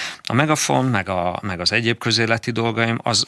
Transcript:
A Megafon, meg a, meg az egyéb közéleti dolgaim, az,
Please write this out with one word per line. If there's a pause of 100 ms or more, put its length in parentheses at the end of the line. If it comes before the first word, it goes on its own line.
(240)
A
Megafon,
meg
a,
meg
az
egyéb
közéleti
dolgaim,
az,